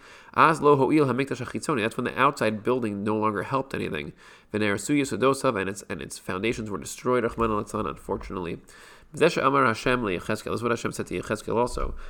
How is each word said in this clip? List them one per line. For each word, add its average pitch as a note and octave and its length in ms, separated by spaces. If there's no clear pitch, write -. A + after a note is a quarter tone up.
"Az D3+ 260
lo D3 140
ho'il C#3 320
hamikdash B2+ 360
hachitzoni," A#2 380
that's A2 160
when B2+ 60
the D#2+ 160
outside A2+ 440
building A2+ 400
no G#2+ 140
longer G#2+ 240
helped C3+ 320
anything. E2+ 400
"V'neharasu G#2 460
yisodosav," C3 600
and F#2+ 100
its, G#2 200
and F#2 120
its - 180
foundations A2 500
were F#2+ 80
destroyed, B2 460
Rahman A#2 280
al G#2 360
unfortunately. F#2 720
"V'zeh D3+ 160
she'amar C3+ 340
Hashem B2 380
leYechezkel," F#2 240
this G#2+ 280
is G2+ 80
what A#2 80
Hashem A#2 200
said - 160
to F2+ 120
Yechezkel G#2+ 360
also, A#2 400